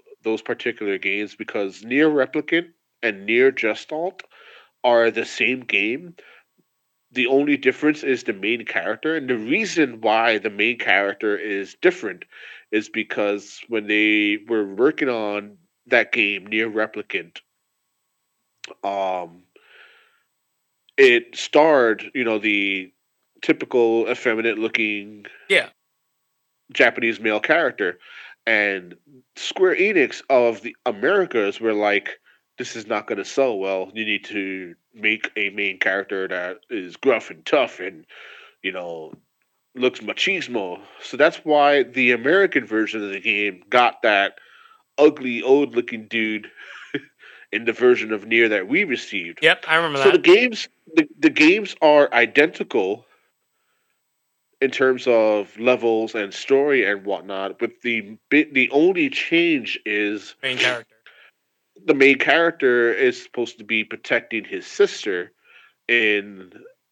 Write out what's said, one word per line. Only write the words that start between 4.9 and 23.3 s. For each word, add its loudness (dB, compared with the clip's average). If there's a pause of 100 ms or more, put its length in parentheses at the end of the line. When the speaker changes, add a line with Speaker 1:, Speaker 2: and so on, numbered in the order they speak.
Speaker 1:
the -4
same -2
game. -4 (960)
The -2
only 2
difference 0
is -2
the -4
main -4
character, -4
and -6
the 0
reason -2
why 2
the -4
main -2
character 0
is -6
different -2 (460)
is -2
because -4
when -4
they 2 (100)
were -2
working 0
on -6 (300)
that 0
game, -2
Nier -2
Replicant, -6 (1400)
um, -4 (1600)
it 6
starred, 2
you -2
know, 0
the -2 (520)